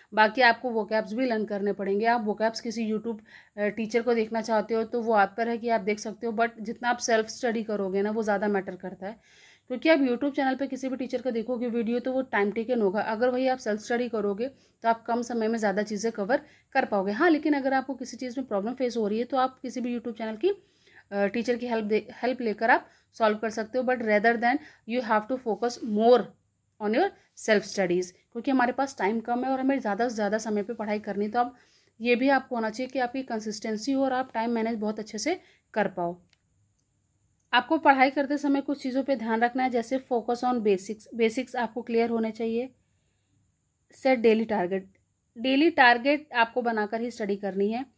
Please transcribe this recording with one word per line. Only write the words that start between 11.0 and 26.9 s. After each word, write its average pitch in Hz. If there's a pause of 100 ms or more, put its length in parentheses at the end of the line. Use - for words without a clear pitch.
का 254
देखोगे 233
वीडियो 233
तो 254
वो 262
टाइम 208
टेकन 226
होगा। 196
अगर 226
वही 262
आप 254
सेल्फ 214
स्टडी 240
करोगे 208 (360)
तो 226
आप 233
कम 240
समय 233
में 233
ज़्यादा 208
चीज़ें 214
कवर 220 (340)
कर 262
पाओगे। 202
हाँ, 294
लेकिन 294
अगर 269
आपको 262
किसी 262
चीज़ 254
में 262
प्रॉब्लम 214
फेस 247
हो 220
रही 214
है 240
तो 262
आप 262
किसी 254
भी 240
YouTube 233
चैनल 220
की, 330
अ, -
टीचर 240
की 240
हेल्प 226
दे, 214 (160)
हेल्प 254
लेकर 226
आप 330 (300)
सॉल्व 214
कर 220
सकते 220
हो, 254
but 247
rather 214
than 240 (300)
you 240
have 214
to 262
focus 233 (120)
more 226 (600)
on 214